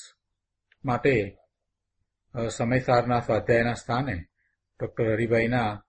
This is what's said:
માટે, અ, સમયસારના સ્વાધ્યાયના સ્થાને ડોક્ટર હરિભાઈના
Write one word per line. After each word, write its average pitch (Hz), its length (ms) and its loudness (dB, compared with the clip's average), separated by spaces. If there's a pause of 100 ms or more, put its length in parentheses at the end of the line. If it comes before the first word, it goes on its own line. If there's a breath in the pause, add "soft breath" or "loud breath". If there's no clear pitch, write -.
(840)
માટે, 120 540 0 (960)
અ, 117 140 -4
સમયસારના 120 720 0
સ્વાધ્યાયના 117 520 2
સ્થાને 117 520 -4 (560)
ડોક્ટર 113 320 -2
હરિભાઈના 113 760 0